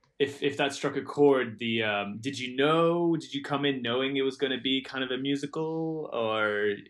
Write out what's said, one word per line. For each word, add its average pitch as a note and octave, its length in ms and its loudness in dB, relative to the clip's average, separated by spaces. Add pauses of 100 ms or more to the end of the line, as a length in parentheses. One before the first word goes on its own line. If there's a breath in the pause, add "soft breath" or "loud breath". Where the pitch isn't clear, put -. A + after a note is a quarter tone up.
(180)
if, C#3 260 -2
if C#3 140 -2
that C#3 160 0
struck C#3 240 -4
a C3+ 40 -2
chord, B2+ 580 4
the, A2+ 240 0
um, G#2 360 -2
did C3+ 180 -6
you B2+ 200 -6
know, E3 580 4
did - 180 -6
you C#3 100 -4
come C#3+ 200 -2
in C#3 200 0
knowing C3 340 0
it C3+ 60 2
was C3+ 120 0
gonna C3 240 -2
be C3 220 0
kind C3 220 -6
of B2+ 80 -4
a B2+ 60 0
musical, D#3 920 -4
or, G#2+ 640 2 (160)